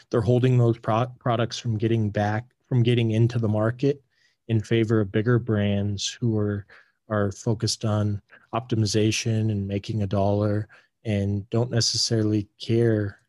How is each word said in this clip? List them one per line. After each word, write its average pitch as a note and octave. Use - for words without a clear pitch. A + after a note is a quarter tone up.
They're A#2+
holding B2
those A#2
pro-, A#2
products A#2
from A2+
getting A2
back, G#2
from B2+
getting A#2
into A2+
the A2+
market A#2
in A2
favor A2+
of G2+
bigger A2
brands G2+
who A2+
are, G#2
are G#2
focused -
on G#2
optimization A2
and G2
making G2+
a G2
dollar G#2
and G2+
don't A#2+
necessarily G#2+
care, A2